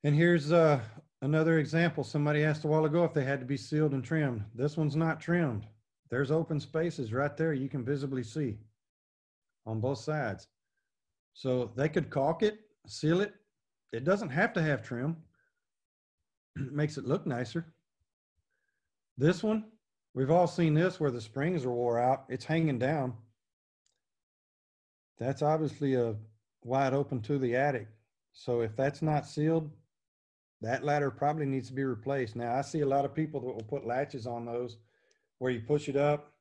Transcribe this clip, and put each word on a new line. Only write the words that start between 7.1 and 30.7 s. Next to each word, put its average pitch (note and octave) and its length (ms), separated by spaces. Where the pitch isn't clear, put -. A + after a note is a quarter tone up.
right C#3+ 240
there D#3+ 160
you C3+ 160
can C3 160
visibly C3+ 380
see A2+ 360
on A2 140
both B2+ 180
sides. C3 480
So B2+ 420
they C#3+ 120
could D#3+ 220
caulk D3 320
it, G#3+ 180
seal D#3+ 340
it. G3+ 140
It A#2 120
doesn't F#3+ 260
have F#3 240
to F3 80
have C#3+ 200
trim. C3 340
<clears throat> - 640
Makes C#3+ 420
it - 80
look D3+ 200
nicer. B2+ 400
This D#3+ 240
one, G#3+ 220
we've C3 160
all F3 160
seen E3 280
this E3+ 260
where D3 100
the A#2+ 100
springs C#3 440
are B2+ 80
wore A#2+ 260
out. C3 300
It's B2 160
hanging D#3 340
down. B2+ 360
That's C3+ 240
obviously D3+ 540
a A#2 180
wide C3 320
open C#3 280
to C#3+ 160
the B2 180
attic. B2+ 320
So A#2+ 280
if A2 160
that's C#3 260
not D3+ 240
sealed, D#3 440
that A#2 240